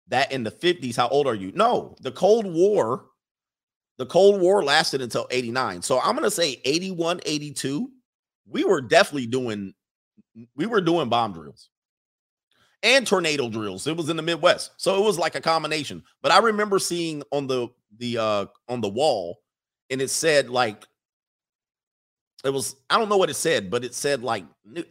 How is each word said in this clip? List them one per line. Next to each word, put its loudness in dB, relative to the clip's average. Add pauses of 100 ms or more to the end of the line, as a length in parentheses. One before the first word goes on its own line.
that 0
in -4
the -4
fifties? -2
How 2
old 2
are 0
you?" -8
No, 0
the -10
Cold 4
War, 2 (880)
the -6
Cold 6
War 4
lasted 2
until -4
eighty-nine. -2
So 0
I'm 0
gonna -2
say -2
eighty-one, -2
eighty-two, -6 (560)
we -4
were 2
definitely 2
doing, -6 (840)
we -4
were 0
doing 0
bomb 0
drills -20 (1120)
and 4
tornado 0
drills. -6
It -2
was -6
in -2
the -6
Midwest. 2
So 0
it 4
was 2
like -2
a -6
combination. -2 (180)
But 2
I 8
remember 2
seeing -4
on -2
the, -2 (280)
the, -6
uh, 0 (220)
on -4
the 0
wall, -2 (500)
and -4
it -2
said, 2
like, -2 (1600)
it -2
was, -4 (140)
I 2
don't 0
know 2
what 4
it -6
said, -2
but -2
it -10
said, -2
like, -4 (220)
nu-, -12